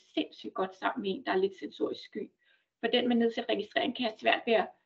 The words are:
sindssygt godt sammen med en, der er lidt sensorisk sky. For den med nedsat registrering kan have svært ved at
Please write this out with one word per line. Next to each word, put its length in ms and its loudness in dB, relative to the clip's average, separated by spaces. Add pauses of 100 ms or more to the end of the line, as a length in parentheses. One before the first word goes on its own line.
(140)
sindssygt 400 -6
godt 220 -4
sammen 260 -4
med 100 0
en, 140 -6
der 60 0
er 60 2
lidt 220 0
sensorisk 440 -4
sky. 280 -10 (480)
For 80 -2
den 200 2
med 80 4
nedsat 340 2
registrering 460 -2
kan 100 -2
have 140 -4
svært 260 4
ved 80 4
at 140 4 (180)